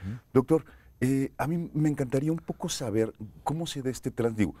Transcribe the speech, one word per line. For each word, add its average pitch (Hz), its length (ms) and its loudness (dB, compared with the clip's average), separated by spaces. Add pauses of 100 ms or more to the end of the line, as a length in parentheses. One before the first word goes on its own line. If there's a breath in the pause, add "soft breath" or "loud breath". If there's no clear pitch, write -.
(340 loud breath)
Doctor, 131 320 4 (340 soft breath)
eh, 135 380 2
a 120 100 -2
mí 170 260 -2
me 151 160 2
encantaría 139 420 0
un 165 80 0
poco - 300 -6
saber 110 440 0 (300)
cómo 160 240 -2
se 143 140 -8
da 127 80 -2
este 123 220 -6
trans-, 117 260 0
digo, 98 240 2